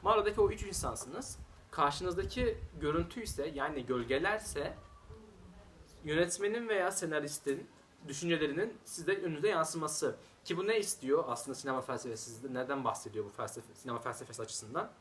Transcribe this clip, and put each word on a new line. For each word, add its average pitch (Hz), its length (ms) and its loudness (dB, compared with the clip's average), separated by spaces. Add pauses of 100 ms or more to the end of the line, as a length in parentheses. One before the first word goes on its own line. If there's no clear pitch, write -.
mağaradaki 208 380 6
o 202 100 8
üç - 120 -4
insansınız. 170 760 -4 (320)
Karşınızdaki 180 880 2 (220)
görüntü 170 420 0
ise, 151 320 -2
yani 139 320 -2
gölgelerse, 143 880 0 (1300)
yönetmenin 196 640 2
veya 190 220 4
senaristin 147 800 -2 (380)
düşüncelerinin 160 760 2
size, 170 320 0
önünüze 175 320 0
yansıması. 160 680 2 (280)
Ki 170 120 -2
bu 190 100 0
ne 220 120 4
istiyor 151 480 2
aslında 123 280 -4
sinema 131 260 0
felsefesi, 120 720 -6
nereden 131 300 0
bahsediyor 107 400 -2
bu 101 40 -6
felsefe, - 460 -8
sinema 120 240 -6
felsefesi 120 440 -6
açısından? 127 480 -4 (100)